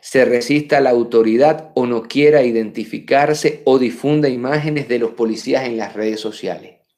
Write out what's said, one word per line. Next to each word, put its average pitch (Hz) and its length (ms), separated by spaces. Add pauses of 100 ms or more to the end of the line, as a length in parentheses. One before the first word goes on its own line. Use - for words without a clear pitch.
se 127 240
resista 143 520
a 139 40
la 135 80
autoridad 120 880
o 127 100
no 117 180
quiera 147 400
identificarse 123 1200
o 135 160
difunda 143 480
imágenes 139 600
de 120 100
los 113 120
policías 120 520
en 117 140
las 104 160
redes 107 260
sociales. - 640 (160)